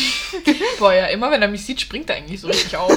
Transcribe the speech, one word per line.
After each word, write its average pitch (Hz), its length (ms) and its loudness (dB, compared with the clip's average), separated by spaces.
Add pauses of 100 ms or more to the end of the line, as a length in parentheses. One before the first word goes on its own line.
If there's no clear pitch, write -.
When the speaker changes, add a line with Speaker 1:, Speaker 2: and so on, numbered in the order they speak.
(380)
Speaker 1:
<laughs> 359 420 0
Speaker 2:
Boah, 196 140 6
ja, 185 140 4
immer 240 240 -2
wenn 254 100 2
er 202 80 4
mich 202 160 -8
sieht, 262 160 -6
springt - 280 -8
er - 60 -2
eigentlich 165 240 -10
so 170 80 -10
richtig - 300 -2
auf. 185 200 4